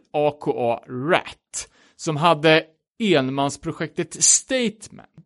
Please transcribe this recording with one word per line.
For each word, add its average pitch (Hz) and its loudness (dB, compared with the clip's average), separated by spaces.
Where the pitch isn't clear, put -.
A 147 0
K 120 -2
A - -4
Rat, - -6
som 160 -6
hade 160 4
enmansprojektet 156 -2
Statement. - -2